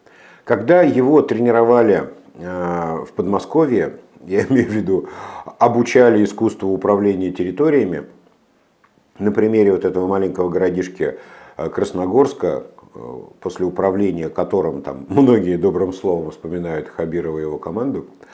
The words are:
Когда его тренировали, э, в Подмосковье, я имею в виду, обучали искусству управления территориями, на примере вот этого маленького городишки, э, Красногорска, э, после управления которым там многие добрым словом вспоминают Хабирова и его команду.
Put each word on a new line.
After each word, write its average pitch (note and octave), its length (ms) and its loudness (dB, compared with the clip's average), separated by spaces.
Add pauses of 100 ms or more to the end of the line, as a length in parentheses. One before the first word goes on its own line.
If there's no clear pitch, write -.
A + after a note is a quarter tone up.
(440)
Когда B2 360 4
его C3+ 400 4
тренировали, A#2 840 4 (340)
э, F2 680 -6
в - 60 -20
Подмосковье, G2+ 840 0 (300)
я F#2+ 180 0
имею C3 240 2
в G#2+ 40 -6
виду, F#2+ 360 -2 (500)
обучали A#2+ 640 4
искусству G2+ 480 -2
управления G2 600 0
территориями, F#2 720 -2 (1120)
на G2+ 140 0
примере G#2+ 400 4
вот F#2 140 0
этого F#2 200 0
маленького F#2 440 -2
городишки, F2 680 -2 (400)
э, D#2+ 140 -6
Красногорска, F#2+ 920 -2 (300)
э, - 40 -20 (420)
после F#2 240 -6
управления F#2 640 -2
которым E2 540 -4
там C2+ 260 -12
многие G2+ 480 4
добрым F2+ 380 0
словом E2+ 360 -4
вспоминают E2 580 -8
Хабирова D#2+ 500 -6
и D#2 40 -6
его D2+ 140 -6
команду. G2 500 -6 (280)